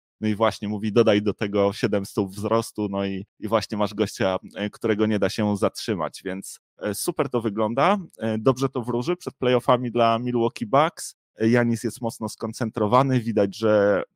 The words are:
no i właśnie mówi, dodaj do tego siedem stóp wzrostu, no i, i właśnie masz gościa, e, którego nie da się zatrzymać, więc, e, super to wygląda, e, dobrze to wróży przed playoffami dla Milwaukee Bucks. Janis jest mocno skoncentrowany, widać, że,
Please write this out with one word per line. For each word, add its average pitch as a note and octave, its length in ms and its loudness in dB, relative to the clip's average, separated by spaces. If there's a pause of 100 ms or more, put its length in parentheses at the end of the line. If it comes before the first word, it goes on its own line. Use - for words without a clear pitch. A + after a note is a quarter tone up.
(220)
no G#2+ 60 -2
i G#2+ 80 0
właśnie G#2+ 320 2
mówi, G#2 260 -4
dodaj G#2+ 280 6
do G#2 120 0
tego G2+ 400 0
siedem G2+ 320 -2
stóp G2 260 -4
wzrostu, G#2 580 -2
no G2 160 -2
i, G2 200 -6 (140)
i G#2+ 80 -8
właśnie G#2 300 -2
masz G#2 160 -2
gościa, G2+ 440 0 (180)
e, G#2 140 -4
którego G#2+ 360 0
nie G#2+ 140 0
da F#2+ 100 2
się G#2 280 -2
zatrzymać, F#2+ 680 -4
więc, F#2+ 340 -10 (220)
e, G2+ 140 -4
super D3+ 340 -4
to A#2+ 120 -2
wygląda, A#2 560 0 (200)
e, A2 200 -2
dobrze C3 320 2
to C3 120 -6
wróży B2 340 -2
przed - 220 -10
playoffami B2 540 2
dla A2+ 280 4
Milwaukee A#2+ 460 -2
Bucks. C#3 500 0 (240)
Janis A#2 440 2
jest A2+ 180 -6
mocno A2+ 280 -6
skoncentrowany, A#2+ 880 0
widać, G#2 380 0
że, G#2 460 2 (120)